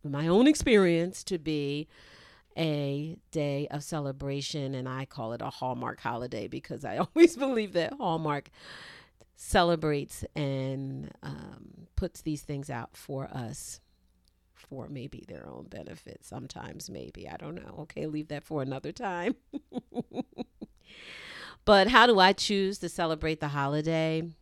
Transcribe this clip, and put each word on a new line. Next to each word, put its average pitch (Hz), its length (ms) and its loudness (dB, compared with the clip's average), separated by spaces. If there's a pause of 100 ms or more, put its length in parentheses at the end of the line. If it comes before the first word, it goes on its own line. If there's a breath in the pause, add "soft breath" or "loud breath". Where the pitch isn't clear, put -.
my 147 240 -2
own 208 180 8
experience, 185 760 4
to 190 120 -2
be 147 520 -2 (680 loud breath)
a 151 600 -2 (160)
day 143 400 0
of 147 100 -6
celebration, 139 920 -4
and 127 120 -6
I 131 160 -4
call 117 280 -8
it 117 100 -6
a 123 80 -6
Hallmark 123 480 -4
holiday 120 480 -4
because - 380 -10
I 101 140 -4
<laughs> 175 180 -2
always 330 200 8
believe 233 360 -2
that 175 220 -2
Hallmark 165 560 -2 (840 loud breath)
celebrates 160 920 2 (120)
and, 135 760 -4 (140)
um, - 720 -14
puts - 260 -2
these 151 200 -4
things 143 280 -8
out 123 260 -8
for 135 280 -8
us - 560 -10 (760)
for - 340 -14
maybe - 380 -12
their 73 220 -14
own 64 160 -14
benefit. - 580 -14
Sometimes, - 680 -14
maybe, 67 400 -14
I - 80 -12
don't 156 200 -12
know. - 240 -16
Okay, 151 260 -8
leave 151 220 -6
that 147 160 -8
for 151 180 -4
another 135 300 -6
time. 190 480 -4
<laughs> - 40 -20 (2250 loud breath)
But 202 240 10
how 240 180 10
do 226 140 8
I 190 120 10
choose 196 460 0
to 175 100 -6
celebrate 160 520 -2
the 151 80 -2
holiday? 156 720 0 (200)